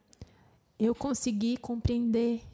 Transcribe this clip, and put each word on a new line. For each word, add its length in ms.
eu 160
consegui 640
compreender 840